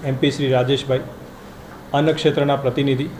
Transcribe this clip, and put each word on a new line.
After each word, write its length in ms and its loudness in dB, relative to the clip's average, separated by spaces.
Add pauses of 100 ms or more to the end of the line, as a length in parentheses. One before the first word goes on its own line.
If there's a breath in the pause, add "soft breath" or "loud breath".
એમ 140 -2
પી 140 2
શ્રી 200 0
રાજેશભાઈ, 500 2 (920)
અન્ન 200 4
ક્ષેત્રના 440 2
પ્રતિનિધિ 520 0 (100)